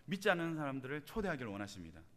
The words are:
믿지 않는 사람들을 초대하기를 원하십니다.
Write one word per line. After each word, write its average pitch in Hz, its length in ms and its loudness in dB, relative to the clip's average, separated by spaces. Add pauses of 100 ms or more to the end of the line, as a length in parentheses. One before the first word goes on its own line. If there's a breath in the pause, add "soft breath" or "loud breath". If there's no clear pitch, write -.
믿지 196 240 2
않는 165 260 4
사람들을 139 460 -2
초대하기를 160 480 -2
원하십니다. 98 500 -6 (160)